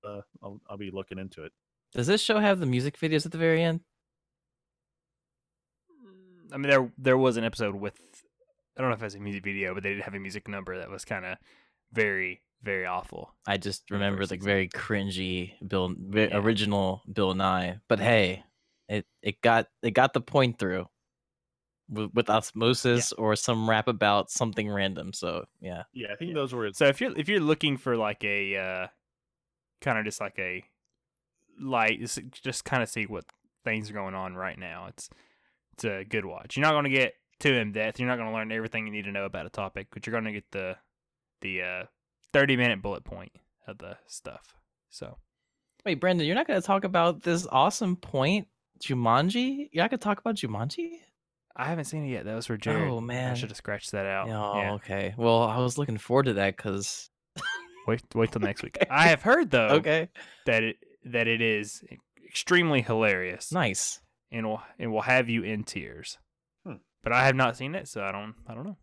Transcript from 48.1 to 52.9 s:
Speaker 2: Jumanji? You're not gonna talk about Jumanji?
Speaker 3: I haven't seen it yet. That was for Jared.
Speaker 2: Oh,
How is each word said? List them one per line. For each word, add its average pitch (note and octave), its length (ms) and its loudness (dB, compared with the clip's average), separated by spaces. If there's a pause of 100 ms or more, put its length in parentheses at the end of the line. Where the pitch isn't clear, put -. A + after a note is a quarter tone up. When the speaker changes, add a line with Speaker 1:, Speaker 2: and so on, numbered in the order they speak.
Speaker 2:
Jumanji? F#3 920 2
You're E3 120 2
not A3 60 2
gonna B3+ 100 -2
talk G#3 200 -2
about A3+ 160 -2
Jumanji? D3+ 640 -6 (560)
Speaker 3:
I B2+ 100 -4
haven't D#3+ 200 -4
seen D3+ 200 -8
it C3+ 40 -6
yet. A#2+ 160 -6
That G#2+ 100 -6
was A2+ 120 -6
for A2+ 100 -4
Jared. A2+ 320 -2
Speaker 2:
Oh, A#2+ 80 -4